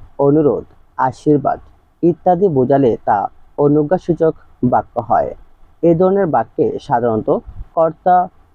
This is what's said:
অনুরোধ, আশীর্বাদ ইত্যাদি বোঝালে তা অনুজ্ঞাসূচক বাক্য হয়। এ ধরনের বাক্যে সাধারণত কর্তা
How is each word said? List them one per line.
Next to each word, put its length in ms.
অনুরোধ, 460
আশীর্বাদ 640
ইত্যাদি 460
বোঝালে 560
তা 240
অনুজ্ঞাসূচক 760
বাক্য 360
হয়। 340
এ 120
ধরনের 320
বাক্যে 560
সাধারণত 560
কর্তা 540